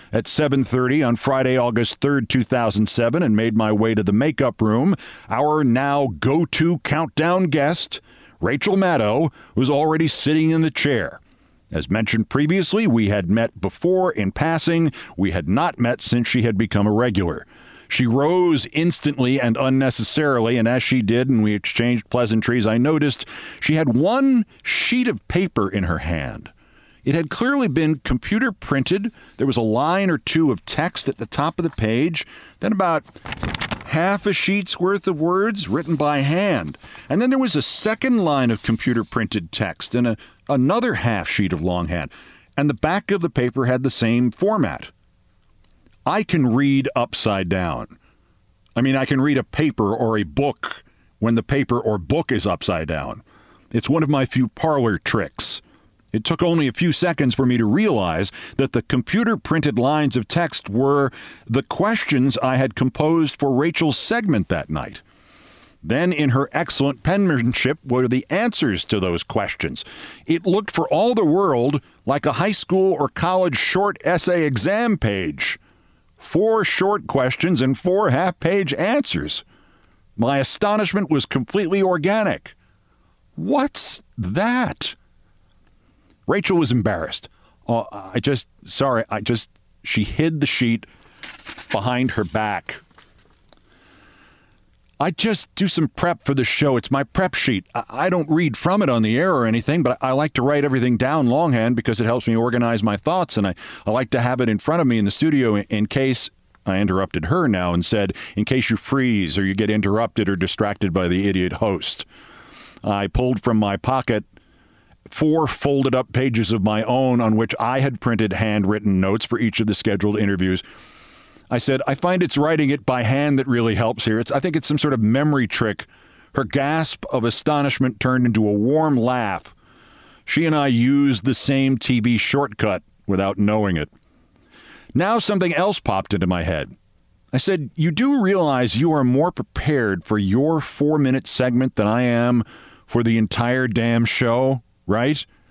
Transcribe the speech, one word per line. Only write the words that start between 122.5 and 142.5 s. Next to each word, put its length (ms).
it 160
by 160
hand 360
that 80
really 280
helps 320
here. 120
It's, 140
I 80
think 160
it's 100
some 120
sort 160
of 60
memory 460
trick." 400
Her 100
gasp 680
of 120
astonishment 760
turned 240
into 240
a 40
warm 440
laugh. 580
She 220
and 100
I 120
used 560
the 100
same 420
T 240
V 160
shortcut 640
without 300
knowing 400
it. 160
Now 240
something 360
else 240
popped 360
into 120
my 160
head. 320
I 20
said, 400
"You 140
do 320
realize 560
you 140
are 120
more 260
prepared 760
for 140
your 440
four-minute 640
segment 500
than 100
I 160
am 420